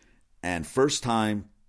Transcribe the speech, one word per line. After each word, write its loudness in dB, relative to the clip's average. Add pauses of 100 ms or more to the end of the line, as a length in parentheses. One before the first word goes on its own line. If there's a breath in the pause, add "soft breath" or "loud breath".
(420 soft breath)
And -4
first 0
time 0 (200)